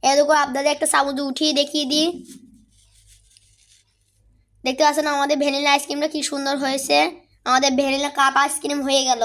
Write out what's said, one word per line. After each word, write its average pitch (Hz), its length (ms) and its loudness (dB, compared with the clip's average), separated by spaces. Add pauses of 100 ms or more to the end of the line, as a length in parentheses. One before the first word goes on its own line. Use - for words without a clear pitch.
এরকম 294 360 4
আপনাদের 277 300 0
একটা 302 180 -2
চামচ 277 240 0 (120)
উঠিয়ে 302 300 -2
দেখিয়ে 285 320 -2
দিই, 311 160 2 (2500)
দেখতে 262 200 -2
পাচ্ছেন 302 320 2
আমাদের 285 280 0
ভ্যানিলা 285 280 0
আইসক্রিমটা 285 420 0
কি 302 60 -4 (100)
সুন্দর 277 340 -4
হয়েছে। 277 340 0 (480)
আমাদের 262 340 2
ভ্যানিলা 277 380 -2
কাপ 269 260 2
আইসক্রিম 285 440 -4
হয়ে 269 220 2
গেল। 233 160 0